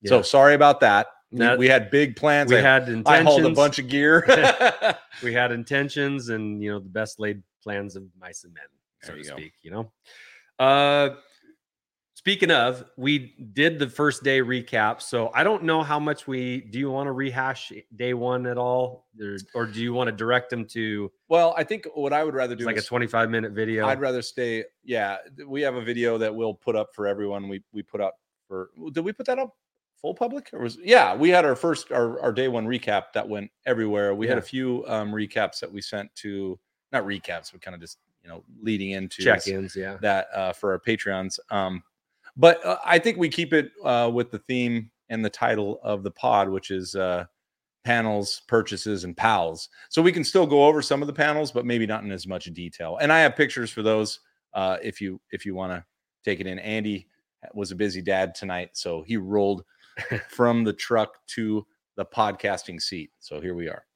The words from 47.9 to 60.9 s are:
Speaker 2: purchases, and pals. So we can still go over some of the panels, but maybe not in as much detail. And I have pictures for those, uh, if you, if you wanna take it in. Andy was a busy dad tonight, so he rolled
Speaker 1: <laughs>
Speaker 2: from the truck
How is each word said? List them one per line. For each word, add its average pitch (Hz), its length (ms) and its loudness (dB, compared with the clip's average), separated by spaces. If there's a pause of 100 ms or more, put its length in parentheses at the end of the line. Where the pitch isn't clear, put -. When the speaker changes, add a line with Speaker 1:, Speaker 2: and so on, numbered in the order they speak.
Speaker 2:
purchases, 107 560 -2
and 87 140 -12
pals. 90 520 0 (200)
So - 120 0
we 175 120 4
can 170 100 -4
still 175 240 2
go 143 200 6
over 151 140 4
some 143 220 -2
of 147 60 -6
the 143 40 -10
panels, 151 380 -2
but 120 160 -4
maybe 117 200 0
not 107 180 -6
in 101 80 -8
as 92 140 -10
much 92 180 -8 (100)
detail. 85 460 -10
And 147 120 4
I 160 60 6
have 151 160 6
pictures 127 380 -2
for 110 100 -8
those, 110 380 0 (340)
uh, 95 260 -2
if 110 200 -10
you, 95 200 -8 (120)
if 98 120 -12
you 98 120 -8
wanna 90 280 -8 (400)
take 98 140 -2
it 95 80 -8
in. 92 140 -8
Andy 107 480 -6 (440)
was 98 200 -8
a 92 40 -12
busy 95 240 -4
dad 92 360 -2
tonight, 90 380 -8
so 82 280 -8
he 113 140 -6
rolled 98 480 0 (320)
Speaker 1:
<laughs> - 320 -8
Speaker 2:
from 117 360 2
the 107 80 0
truck 110 540 -2